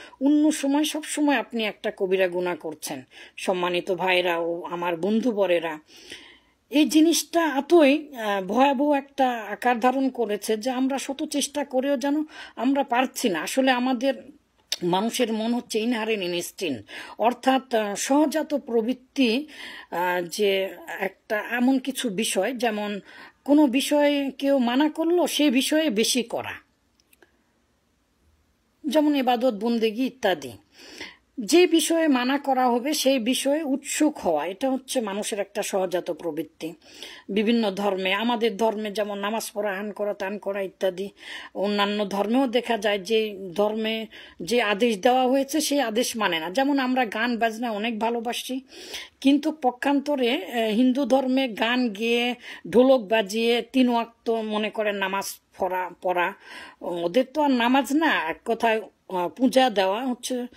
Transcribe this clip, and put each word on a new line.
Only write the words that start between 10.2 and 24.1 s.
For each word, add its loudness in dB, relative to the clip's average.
যে -4
আমরা -2
শত -6
চেষ্টা -4
করেও 0
যেন -2
আমরা 0
পারছি 0
না। -2
আসলে 0
আমাদের 2
মানুষের 0
মন -2
হচ্ছে -4
inherent -2
instinct, -6
অর্থাৎ, 0
আহ, -2
সহজাত 0
প্রবৃত্তি, -2
আহ, -2
যে 0
একটা -6
এমন 2
কিছু -6
বিষয়, 2
যেমন -2
কোনো 8
বিষয়ে 2